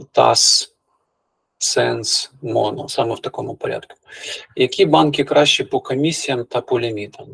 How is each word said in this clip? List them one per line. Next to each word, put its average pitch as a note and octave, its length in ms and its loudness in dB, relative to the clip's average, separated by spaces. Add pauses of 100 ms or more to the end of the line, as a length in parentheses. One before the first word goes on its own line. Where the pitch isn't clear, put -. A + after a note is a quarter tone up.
(120)
ТАС, - 640 2 (840)
Сенс, A#2+ 720 -2 (100)
«Моно», A2 460 -2
Саме A#2 260 -2
в - 60 -8
такому - 340 -8
порядку. - 400 -8 (640)
Які C3 300 2
банки D3+ 380 4
краще - 400 2
по C3+ 160 -2
комісіям C#3 640 -2
та B2 160 -4
по A#2+ 200 0
лімітам? A2 540 -8